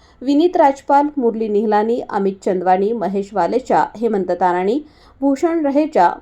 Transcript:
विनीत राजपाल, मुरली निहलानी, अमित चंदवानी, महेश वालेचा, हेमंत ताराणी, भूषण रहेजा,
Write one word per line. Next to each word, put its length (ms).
विनीत 340
राजपाल, 600
मुरली 320
निहलानी, 520
अमित 340
चंदवानी, 480
महेश 400
वालेचा, 520
हेमंत 340
ताराणी, 400
भूषण 460
रहेजा, 440